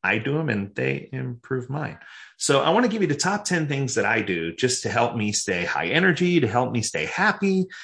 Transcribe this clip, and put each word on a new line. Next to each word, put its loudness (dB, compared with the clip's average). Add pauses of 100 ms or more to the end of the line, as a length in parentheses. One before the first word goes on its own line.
I 2
do -2
'em -2
and -4
they -2
improve -6
mine. -8 (400)
So 2
I 4
want 4
to 2
give -2
you 4
the 0
top -2
ten 0
things -2
that 2
I 2
do -2
just 0
to -4
help 2
me -2
stay -2
high -2
energy, 4
to 4
help 0
me 0
stay -4
happy, 2 (160)